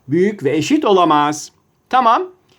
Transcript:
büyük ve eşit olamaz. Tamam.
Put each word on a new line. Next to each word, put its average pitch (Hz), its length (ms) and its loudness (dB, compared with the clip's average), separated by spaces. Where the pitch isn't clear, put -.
büyük 190 360 -2
ve - 120 0
eşit 277 280 -2
olamaz. 156 680 0
Tamam. 254 320 2